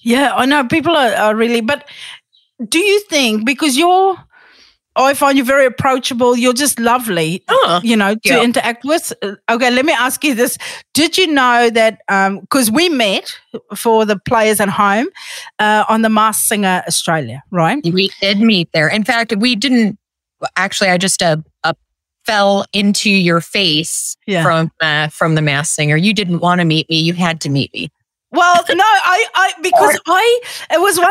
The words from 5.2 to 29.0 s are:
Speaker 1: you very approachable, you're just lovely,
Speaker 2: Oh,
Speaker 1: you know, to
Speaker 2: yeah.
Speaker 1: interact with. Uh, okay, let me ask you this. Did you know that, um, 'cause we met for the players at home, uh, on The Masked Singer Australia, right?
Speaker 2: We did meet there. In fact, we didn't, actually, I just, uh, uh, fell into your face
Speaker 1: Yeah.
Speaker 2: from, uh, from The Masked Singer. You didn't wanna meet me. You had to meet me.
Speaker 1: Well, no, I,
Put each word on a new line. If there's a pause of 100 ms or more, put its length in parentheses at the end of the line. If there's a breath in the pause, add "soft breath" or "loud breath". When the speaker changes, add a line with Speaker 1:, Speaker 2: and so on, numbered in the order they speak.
Speaker 1:
you
very
approachable,
you're
just
lovely,
Speaker 2:
Oh,
Speaker 1:
you
know,
to
Speaker 2:
yeah.
Speaker 1:
interact
with. (100)
Uh, (160)
okay,
let
me
ask
you
this. (360 loud breath)
Did
you
know
that,
um,
'cause
we
met (440)
for
the
players
at
home, (500 loud breath)
uh,
on
The
Masked
Singer
Australia,
right?
Speaker 2:
We (100)
did
meet
there.
In
fact,
we
didn't, (580)
actually,
I
just,
uh, (280)
uh, (520)
fell
into
your
face (100)
Speaker 1:
Yeah.
Speaker 2:
from, (120)
uh,
from
The
Masked
Singer.
You
didn't
wanna
meet
me.
You
had
to
meet
me. (400)
Speaker 1:
Well,
no,
I,